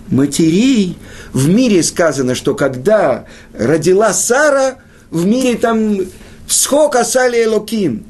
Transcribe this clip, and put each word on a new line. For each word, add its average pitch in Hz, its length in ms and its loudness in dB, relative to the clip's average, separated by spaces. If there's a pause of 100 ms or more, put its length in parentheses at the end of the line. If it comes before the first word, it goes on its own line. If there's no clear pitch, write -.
матерей 175 880 2 (380)
в 135 160 0
мире 208 320 2
сказано, 139 520 -2
что 131 200 -2
когда 139 720 0 (260)
родила 175 640 0
Сара, 269 640 0 (340)
в 170 160 -2
мире 247 300 0
там 220 420 0 (480)
«всхок 285 500 2
асали 240 480 2
элоким», 214 640 -2